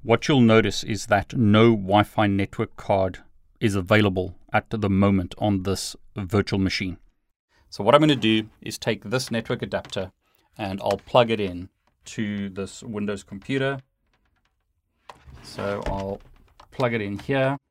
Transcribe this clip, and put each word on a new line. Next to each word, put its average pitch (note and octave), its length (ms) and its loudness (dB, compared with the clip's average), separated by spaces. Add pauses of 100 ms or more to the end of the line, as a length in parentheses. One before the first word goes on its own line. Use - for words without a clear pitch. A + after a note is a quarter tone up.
what - 240 2
you'll C#3+ 140 4
notice A2 420 4
is - 240 -8
that G2+ 300 0
no A2+ 400 6
Wi-Fi G#2 500 2
network G2 500 -4
card F#2+ 420 -2 (420)
is G2+ 160 2
available F#2 580 2 (180)
at - 180 -2
the G#2 200 -2
moment G2 480 2
on G2+ 240 0
this F#2 320 -4 (220)
virtual G2+ 420 -2
machine. F#2+ 380 -2 (760)
So - 140 -10
what A2+ 100 6
I'm D3 60 8
gonna D3+ 160 4
do A2 320 2 (140)
is - 160 -10
take A2 260 -4
this B2+ 260 -4
network A#2 320 -6
adapter F#2+ 480 -8 (460)
and G2 260 -8
I'll G2+ 240 -2
plug A#2+ 240 4
it G#2+ 100 -2
in F2+ 280 -8 (380)
to G2+ 420 -6
this F#2+ 340 -12
Windows G#2 400 -8
computer. C3+ 580 -6 (1600)
So G2+ 440 -8
I'll G2 340 -6 (520)
plug B2 200 -2
it A#2 80 -2
in G2+ 200 -6
here. C3+ 360 -2 (140)